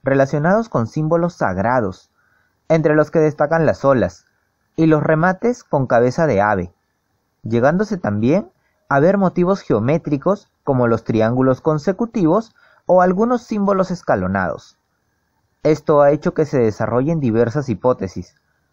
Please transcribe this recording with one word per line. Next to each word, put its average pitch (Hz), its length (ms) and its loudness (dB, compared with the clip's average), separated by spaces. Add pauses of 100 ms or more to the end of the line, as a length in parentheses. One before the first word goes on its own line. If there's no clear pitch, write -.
relacionados 147 680 0
con 117 160 -2
símbolos 165 480 -2
sagrados, 101 760 -4 (580)
entre 156 260 2
los 151 160 2
que 170 80 0
destacan 151 480 0
las 113 180 -2
olas 123 400 0 (500)
y 160 120 2
los 156 160 2
remates 185 640 0
con 139 220 -2
cabeza 127 400 2
de 107 140 2
ave, 98 320 0 (680)
llegándose 156 560 0
también 117 520 -2 (380)
a 139 120 2
ver 190 180 2
motivos 185 420 0
geométricos 147 920 -2 (140)
como 123 240 0
los 117 160 -2
triángulos 123 560 0
consecutivos 190 960 -2 (320)
o 180 160 4
algunos 220 400 0
símbolos 196 480 -2
escalonados. 95 880 -4 (840)
Esto 147 400 2
ha 143 80 4
hecho 147 240 -2
que 156 120 -2
se 143 120 -4
desarrollen 120 600 -2
diversas 117 480 -2
hipótesis, 101 640 -4 (380)